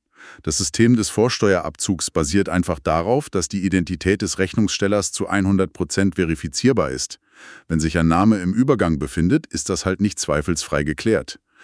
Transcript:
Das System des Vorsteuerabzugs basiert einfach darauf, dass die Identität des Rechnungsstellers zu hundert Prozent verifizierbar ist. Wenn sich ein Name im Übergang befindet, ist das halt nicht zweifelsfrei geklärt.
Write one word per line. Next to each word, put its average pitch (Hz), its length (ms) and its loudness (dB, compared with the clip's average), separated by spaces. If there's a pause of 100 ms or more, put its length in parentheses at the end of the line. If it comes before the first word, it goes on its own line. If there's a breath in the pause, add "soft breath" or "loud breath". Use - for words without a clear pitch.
(440 loud breath)
Das - 140 -4
System 117 400 4
des 107 120 0
Vorsteuerabzugs 95 1000 0
basiert 82 380 0
einfach 87 300 0
darauf, 87 500 0
dass 92 180 -2
die 98 180 -4
Identität 92 560 0
des 98 160 -4
Rechnungsstellers 98 760 0
zu - 180 -6
hundert 95 400 2
Prozent 95 440 -2
verifizierbar 85 760 0
ist. - 280 -8 (500 loud breath)
Wenn 82 100 2
sich 80 180 0
ein 82 120 4
Name 98 300 4
im 90 140 -2
Übergang 107 460 2
befindet, 87 480 -2
ist - 220 -8
das 92 160 -4
halt 92 160 0
nicht 101 180 -2
zweifelsfrei 76 640 -2
geklärt. 76 560 -2 (240 loud breath)